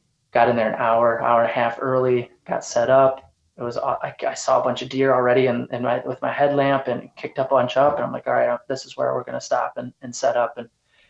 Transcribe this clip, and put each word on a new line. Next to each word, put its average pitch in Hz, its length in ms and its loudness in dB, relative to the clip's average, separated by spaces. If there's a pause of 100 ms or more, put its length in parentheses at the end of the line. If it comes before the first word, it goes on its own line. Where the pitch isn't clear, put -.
(320)
got 120 160 4
in 120 80 2
there 110 160 0
an - 20 -4
hour, 117 480 2
hour 120 200 4
and 117 80 0
a - 40 -8
half 120 260 -2
early, 127 500 0 (160)
got - 180 -4
set 120 260 0
up. 135 420 4 (240)
It 120 60 -12
was, 120 140 -6
uh, 135 260 -2
I, 143 120 -10 (120)
I 131 80 -2
saw 131 260 0
a - 40 -2
bunch 131 180 -2
of 131 60 -8
deer 135 240 2
already 123 340 4
in, 123 240 -2
in 120 120 -4
my, 123 180 0
with - 220 -8
my 127 100 -2
headlamp 139 560 2
and 120 280 -8
kicked - 220 -10
a 131 60 -2
bunch 127 320 0
up. 139 200 4
And 123 80 -2
I'm 120 80 -6
like, - 140 -10
"All 127 60 -2
right, 123 160 2
uh, 120 100 -2 (100)
this 131 180 -6
is 127 100 -18
where 131 180 -2
we're 127 80 -4
gonna 127 180 -10
stop - 360 -4
and, 123 160 -10 (100)
and 123 120 -14
set 120 220 -2
up." 120 220 -2
And 120 100 -14 (420)